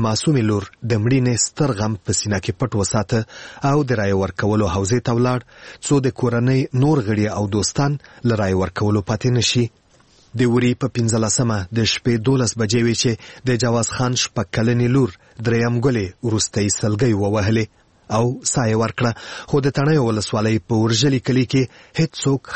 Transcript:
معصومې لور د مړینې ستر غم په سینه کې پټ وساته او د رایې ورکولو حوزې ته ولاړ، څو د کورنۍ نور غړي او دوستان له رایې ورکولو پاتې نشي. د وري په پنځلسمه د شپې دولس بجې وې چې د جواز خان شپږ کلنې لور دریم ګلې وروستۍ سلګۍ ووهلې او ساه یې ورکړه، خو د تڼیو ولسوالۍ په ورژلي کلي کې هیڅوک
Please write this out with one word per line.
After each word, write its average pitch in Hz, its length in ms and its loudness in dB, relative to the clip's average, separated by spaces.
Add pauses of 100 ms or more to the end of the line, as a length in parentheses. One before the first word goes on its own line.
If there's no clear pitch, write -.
معصومې 117 440 0
لور 101 140 0 (260)
د - 20 0 (120)
مړینې 123 300 2 (120)
ستر 143 240 -2 (100)
غم 107 240 -2
په - 140 -2
سینه 104 260 -2
کې - 140 -4
پټ 120 180 -2
وساته 107 440 0 (500)
او 143 80 2 (100)
د - 20 0 (100)
رایې 98 200 0
ورکولو 101 540 0
حوزې 98 320 0
ته 117 100 0
ولاړ، 123 240 0 (460)
څو - 80 2 (100)
د 127 160 -2
کورنۍ 123 400 2 (240)
نور 143 240 2
غړي 104 180 2 (120)
او 104 40 0 (140)
دوستان 143 420 0 (300)
له 113 120 4
رایې 95 200 2
ورکولو 104 480 0
پاتې 107 200 0 (100)
نشي. 117 280 0 (680)
د 117 60 -2 (120)
وري 123 220 2
په 135 120 -6 (100)
پنځلسمه 113 600 0 (180)
د 113 160 0
شپې - 220 0 (120)
دولس 127 340 2
بجې 113 240 0
وې 117 180 2
چې 120 100 0 (340)
د 127 40 0 (160)
جواز 117 300 0
خان 127 160 0 (100)
شپږ - 240 -4 (100)
کلنې 120 380 2
لور 135 160 2 (360)
دریم 117 380 0
ګلې 117 220 0 (180)
وروستۍ 107 440 0 (120)
سلګۍ 110 340 2
ووهلې 107 520 0 (440)
او 110 140 0 (280)
ساه 127 140 0
یې 110 160 2
ورکړه، 117 280 -2 (380)
خو - 160 0
د 139 100 0
تڼیو 147 300 2
ولسوالۍ 110 520 0 (120)
په 120 140 0
ورژلي 117 440 2
کلي 131 260 2
کې 131 100 4 (360)
هیڅوک 139 580 -2